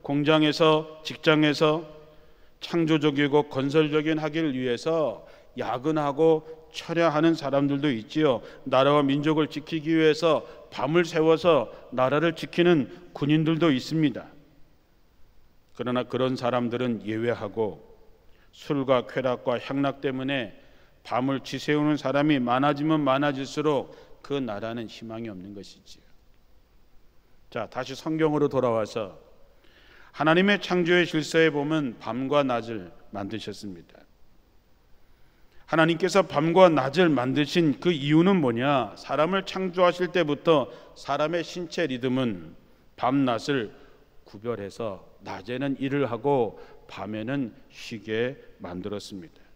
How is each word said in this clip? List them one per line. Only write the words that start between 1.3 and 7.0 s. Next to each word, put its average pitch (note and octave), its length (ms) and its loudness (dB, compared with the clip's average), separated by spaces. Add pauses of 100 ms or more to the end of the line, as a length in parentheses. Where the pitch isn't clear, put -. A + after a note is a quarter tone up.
창조적이고 D3 880 0
건설적인 D3+ 680 0
하기를 D#3 400 -4
위해서 B2+ 720 -2 (280)
야근하고 C#3+ 1160 0
철야하는 E3 640 2